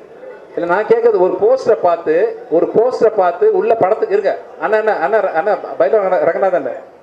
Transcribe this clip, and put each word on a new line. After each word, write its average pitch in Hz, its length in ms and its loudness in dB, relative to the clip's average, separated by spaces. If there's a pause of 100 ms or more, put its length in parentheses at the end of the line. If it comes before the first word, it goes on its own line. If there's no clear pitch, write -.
(560)
இல்ல, 170 180 -2
நான் 214 120 0
கேக்குறது, 226 340 2
ஒரு 180 220 0
போஸ்டரை 233 400 2
பார்த்து, 170 580 0 (100)
ஒரு 165 260 0
போஸ்டரை 226 400 2
பார்த்து 190 380 2
உள்ள 208 220 2
படத்துக்கு 196 420 0
இருங்க. 196 200 -2 (220)
அண்ணா, 196 180 0
அண்ணா, 214 160 0
அண்ணா, 175 240 0
அண்ணா, 185 380 -2 (220)
பைரவ 202 260 2
அண்ணா, 185 140 0
ரங்கநாதன் 175 480 0
அண்ணா. 117 120 -8 (260)